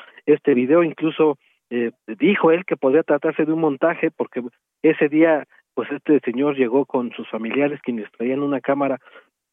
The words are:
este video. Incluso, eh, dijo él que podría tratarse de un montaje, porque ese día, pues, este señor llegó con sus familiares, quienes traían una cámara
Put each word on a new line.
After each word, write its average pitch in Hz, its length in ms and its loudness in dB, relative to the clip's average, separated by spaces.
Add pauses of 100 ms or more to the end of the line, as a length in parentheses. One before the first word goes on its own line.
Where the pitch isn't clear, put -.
(240)
este 147 300 2
video. 139 300 4
Incluso, 156 520 0 (320)
eh, 120 220 -4 (160)
dijo 160 460 2
él 175 120 0
que 156 120 -6
podría 143 260 2
tratarse 156 420 -2
de 156 80 -2
un 160 80 -2
montaje, 160 520 -2
porque - 280 -8 (440)
ese 151 240 2
día, 156 380 2 (260)
pues, 113 200 -6
este 143 280 2
señor 139 360 -4
llegó 131 280 0
con 120 280 -4
sus - 180 -14
familiares, 131 500 -4
quienes 117 300 -8
traían 131 320 -4
una 143 180 -2
cámara 139 380 -2 (540)